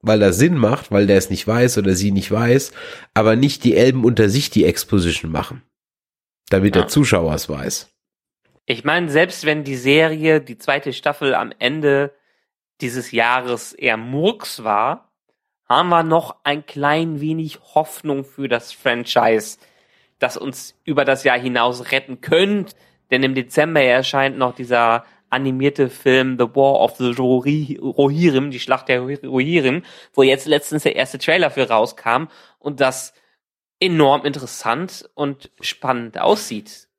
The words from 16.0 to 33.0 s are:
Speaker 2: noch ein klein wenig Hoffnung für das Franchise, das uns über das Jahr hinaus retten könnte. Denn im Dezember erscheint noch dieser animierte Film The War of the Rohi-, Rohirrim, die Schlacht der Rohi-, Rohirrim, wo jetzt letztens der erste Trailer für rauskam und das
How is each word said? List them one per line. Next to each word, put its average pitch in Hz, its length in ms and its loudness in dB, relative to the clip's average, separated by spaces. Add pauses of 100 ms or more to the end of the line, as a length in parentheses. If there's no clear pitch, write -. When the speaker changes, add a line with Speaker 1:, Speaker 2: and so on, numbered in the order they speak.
Speaker 2:
noch 160 420 0
ein 147 200 -4
klein 151 540 -2
wenig 156 400 -6 (160)
Hoffnung 151 480 -4
für 135 240 -10
das 120 240 -4
Franchise, 120 840 0 (600)
das - 200 -4
uns - 460 -12
über 143 220 0
das 135 180 0
Jahr 123 140 4
hinaus 123 540 -2
retten 135 300 -6
könnte. 196 520 0 (380)
Denn 131 100 2
im 131 140 0
Dezember 151 460 0
erscheint 131 560 2
noch 127 180 -2
dieser 117 480 0 (280)
animierte 135 600 -2
Film 131 480 0
The 117 160 0
War 139 260 4
of - 160 0
the 123 140 -2
Rohi-, 127 680 -2
Rohirrim, 143 720 0
die 127 100 -12
Schlacht - 280 -2
der 123 140 0
Rohi-, 139 260 -10
Rohirrim, 135 560 0 (320)
wo 139 80 6
jetzt 135 240 2
letztens 151 360 -2
der - 120 0
erste - 240 -4
Trailer 160 320 0
für 127 180 -2
rauskam 117 600 -2 (280)
und 143 240 -6
das - 320 -2 (640)